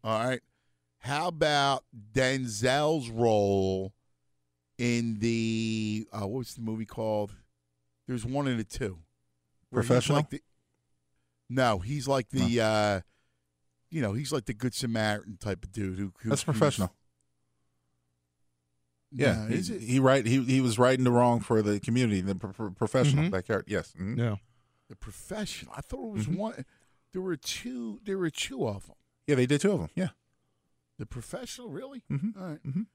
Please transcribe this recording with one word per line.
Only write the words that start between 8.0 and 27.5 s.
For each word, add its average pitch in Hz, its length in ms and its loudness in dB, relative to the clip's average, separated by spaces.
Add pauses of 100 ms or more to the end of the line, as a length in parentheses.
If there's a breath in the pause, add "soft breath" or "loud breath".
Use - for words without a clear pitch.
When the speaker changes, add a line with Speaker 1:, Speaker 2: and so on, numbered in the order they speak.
Speaker 1:
There's 120 180 -6
one 139 220 -2
in 123 100 0
it 110 120 -6
too. 92 300 -8 (720)
Where 123 120 -2
he's 117 80 -2
Speaker 2:
Professional? 123 300 4
Speaker 1:
like 147 100 -2
the, - 120 -10 (1080)
no, 120 300 4
he's 127 280 -4
like 135 220 0
the, 120 280 2
Speaker 2:
No. 113 60 4
Speaker 1:
uh, 107 380 4 (880)
you 160 100 -2
know, 101 120 0
he's 127 180 -4
like 139 140 -2
the 127 80 -6
Good 120 200 -2
Samaritan 107 640 -2
type 95 280 -4
of 95 80 -14
dude. 95 260 -4
Who, 98 220 -6
who 113 80 -4
Speaker 2:
That's 139 120 0
Speaker 1:
who's 147 160 -2
Speaker 2:
Professional. 110 360 0 (2250)
Yeah, 131 320 2
Speaker 1:
No, 107 40 -6
Speaker 2:
he, 113 80 -2
Speaker 1:
is 185 140 -2
it? 208 120 -6
Speaker 2:
he 123 180 2
right. 131 260 6
He, 127 180 4
he 131 180 2
was 117 160 0
righting 127 280 6
the 123 60 6
wrong 120 280 4
for 110 220 2
the 104 180 2
community, 113 420 2
the 98 140 -2
pro-, 95 160 -8
pro-, 107 200 -8
professional 135 520 2
Speaker 3:
Mm-hmm. 180 80 0
Speaker 2:
backyard. 95 360 -2
Yes. 95 260 -4
Mm-hmm. 101 260 -4
Speaker 3:
Yeah. 117 160 0 (540)
Speaker 1:
The 104 60 -20
Professional. - 800 -10
I 139 60 -12
thought 254 280 -10
it 208 80 -12
was 107 100 -2
Speaker 2:
Mm-hmm. 175 100 -2
Speaker 1:
one. 214 280 -8 (480)
There 185 80 -6
were 185 160 -4
two. 233 680 -10